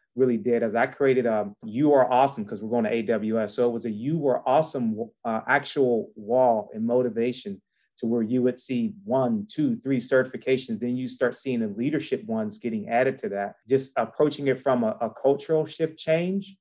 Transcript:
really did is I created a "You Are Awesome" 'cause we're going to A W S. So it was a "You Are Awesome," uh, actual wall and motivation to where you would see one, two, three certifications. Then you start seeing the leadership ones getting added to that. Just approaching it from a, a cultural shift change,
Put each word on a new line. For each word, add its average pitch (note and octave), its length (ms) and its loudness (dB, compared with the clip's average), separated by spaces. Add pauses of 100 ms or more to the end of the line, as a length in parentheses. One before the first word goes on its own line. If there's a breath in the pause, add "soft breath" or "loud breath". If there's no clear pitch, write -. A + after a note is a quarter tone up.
(160)
really B2 220 2
did A#2 240 0
is A2 120 0
I A#2 120 2
created C3 400 2
a G#2+ 240 0 (140)
"You C3 280 2
Are C3+ 180 6
Awesome" B2+ 360 2
'cause G#2 160 -8
we're A2 80 -8
going A#2 140 2
to A2 100 0
A A#2 80 0
W A2 360 0
S. G#2+ 140 -2
So B2 160 2
it A#2+ 40 -2
was A#2 120 -6
a A#2 60 -4
"You C#3+ 380 -2
Are B2 180 2
Awesome," B2 640 0 (160)
uh, A2 200 -2
actual B2+ 680 2
wall A2+ 580 2
and A2+ 140 -4
motivation A#2 760 -2 (380)
to A#2 80 -4
where A#2 160 0
you A#2+ 200 0
would B2 160 0
see A#2 360 -4 (100)
one, A#2 480 0
two, C3 240 0
three C3+ 220 -2
certifications. B2+ 800 0
Then B2 160 -2
you B2+ 100 -4
start A#2+ 300 -2
seeing B2 240 -4
the A2 80 0
leadership B2 560 -2
ones A2 320 -4
getting A2 320 -6
added C3 300 0
to G#2+ 100 -6
that. G2 280 -6 (120)
Just C3+ 300 0
approaching C#3 500 0
it C3 140 0
from B2 220 2
a, A2 180 0
a A2 80 -2
cultural D3+ 560 0
shift D#3 320 -4
change, F3+ 640 -2